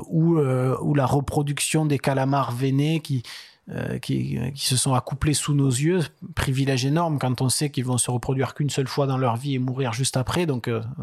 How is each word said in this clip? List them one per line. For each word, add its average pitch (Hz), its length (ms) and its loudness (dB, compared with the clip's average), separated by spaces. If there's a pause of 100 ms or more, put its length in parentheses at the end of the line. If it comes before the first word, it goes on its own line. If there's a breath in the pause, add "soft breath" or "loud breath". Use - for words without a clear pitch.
ou, 165 320 4
euh, 131 420 2
ou 151 140 0
la 139 120 2
reproduction 143 800 0
des 143 120 2
calamars 135 540 0
veinés 135 480 2
qui, 131 220 -2 (480 loud breath)
euh, - 280 -4
qui, 135 400 -2
euh, 131 120 -2
qui 139 160 -6
se 131 100 2
sont 135 180 2
accouplés 143 400 0
sous - 180 -2
nos 139 160 4
yeux, 151 320 2 (340)
privilège 135 520 0
énorme 156 320 2
quand 127 240 0
on 131 80 2
sait 147 200 0
qu'ils 131 140 -2
vont 127 140 0
se 113 120 -2
reproduire 127 440 -2
qu'une 147 160 -2
seule 139 160 0
fois 143 200 0
dans 135 120 0
leur 113 180 2
vie 135 200 -2
et - 20 0
mourir 127 340 -2
juste 127 240 -2
après, 165 300 0
donc, 131 220 -2
euh, 117 120 -2 (220)